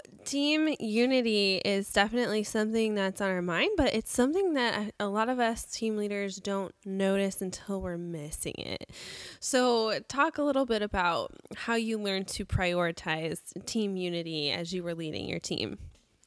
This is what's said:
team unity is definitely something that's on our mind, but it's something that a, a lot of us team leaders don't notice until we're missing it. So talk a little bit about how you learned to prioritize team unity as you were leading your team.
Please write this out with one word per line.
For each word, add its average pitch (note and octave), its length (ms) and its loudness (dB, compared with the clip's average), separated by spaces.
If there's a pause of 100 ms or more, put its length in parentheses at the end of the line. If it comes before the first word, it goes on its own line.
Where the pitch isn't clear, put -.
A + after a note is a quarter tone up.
(240)
team D4+ 540 2
unity A3 840 4
is G3 280 0
definitely G#3+ 520 2
something A3 500 0
that's F#3+ 260 0
on G3 100 0
our F3+ 120 0
mind, F3+ 340 2
but C4+ 160 4
it's - 220 -2
something D#4+ 400 4
that A3 460 0
a, G#3 60 0
a - 20 0
lot G#3+ 200 0
of B3+ 120 0
us A3+ 240 0
team A3 320 -2
leaders G3+ 400 -2
don't G3 360 -4 (120)
notice G3 580 2
until F#3+ 380 -6
we're F3 180 -4
missing E3+ 600 -6
it. - 300 -8 (520)
So A#3 640 4
talk D4 320 0
a D4 60 2
little C4+ 220 2
bit A3 160 2
about F3 500 0 (240)
how - 180 -2
you A3+ 240 0
learned G3 300 -2
to - 160 -6
prioritize E3+ 960 0 (260)
team G#3 300 0
unity E3+ 560 -2
as E3+ 200 -4
you F3+ 120 -4
were E3+ 100 -4
leading E3 340 -6
your E3+ 120 -4
team. - 380 -4 (480)